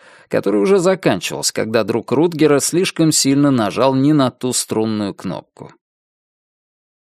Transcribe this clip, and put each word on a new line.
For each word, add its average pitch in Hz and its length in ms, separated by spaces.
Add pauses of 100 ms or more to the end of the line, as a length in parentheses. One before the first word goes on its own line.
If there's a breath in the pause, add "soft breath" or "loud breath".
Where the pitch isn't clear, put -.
(280 soft breath)
который 202 340
уже 202 180
заканчивался, 156 720
когда 110 300
друг 110 280
Рутгера 147 480
слишком 160 520
сильно 143 400
нажал 113 440
не 139 180
на 131 180
ту 127 220
струнную 107 600
кнопку. - 600 (1300)